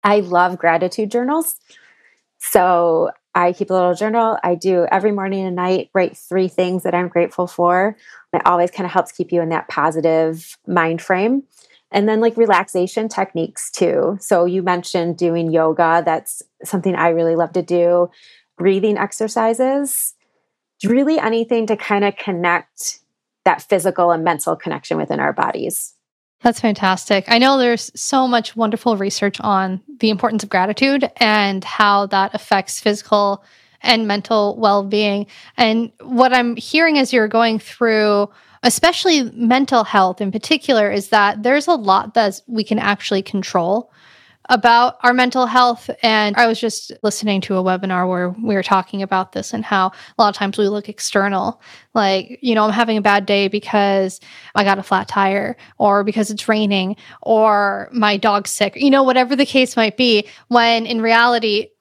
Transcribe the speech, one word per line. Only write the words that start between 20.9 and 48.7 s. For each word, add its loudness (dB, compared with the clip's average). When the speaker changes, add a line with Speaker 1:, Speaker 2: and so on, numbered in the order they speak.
Speaker 1:
anything -2
to -2
kind -2
of 0
connect -4
that 2
physical 0
and 0
mental -2
connection -6
within -4
our -2
bodies. -6
Speaker 2:
That's 2
fantastic. 0
I 4
know 4
there's 0
so 0
much -2
wonderful -2
research -4
on -2
the 2
importance -2
of -12
gratitude 0
and 0
how 2
that 0
affects -2
physical -2
and 0
mental 0
well-being. 0
And 0
what 2
I'm 0
hearing 2
as 0
you're 2
going 2
through, 0
especially 2
mental 2
health 2
in -4
particular, 0
is -4
that 2
there's 2
a 2
lot 0
that 0
we -4
can -2
actually -2
control -2
about 4
our 4
mental 2
health. 0
And 2
I 4
was -2
just -6
listening -2
to -4
a 0
webinar -2
where -2
we -4
were 0
talking -2